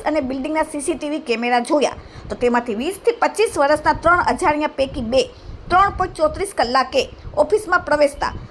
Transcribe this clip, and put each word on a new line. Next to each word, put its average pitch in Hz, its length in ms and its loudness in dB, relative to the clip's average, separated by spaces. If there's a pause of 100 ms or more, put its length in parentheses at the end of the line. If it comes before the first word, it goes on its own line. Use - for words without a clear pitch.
અને 302 140 0
બિલ્ડિંગના 277 420 -2
સી 302 180 -6
સી 320 140 -2
ટી 294 140 -6
વી 302 100 -4
કેમેરા 240 400 -2
જોયા 262 320 2 (400)
તો 202 60 -6
તેમાંથી 240 380 0
વીસથી 349 380 -2
પચીસ 403 460 0
વર્ષના 294 340 2
ત્રણ 339 260 4
અજાણ્યા 302 480 0 (100)
પૈકી 269 240 -2
બે 240 220 2 (460)
ત્રણ 381 300 4
પોઇન્ટ 370 160 -2
ચોત્રીસ 330 420 -2
કલાકે 262 520 0 (280)
ઓફિસમાં 359 440 2
પ્રવેશતા 285 540 0 (160)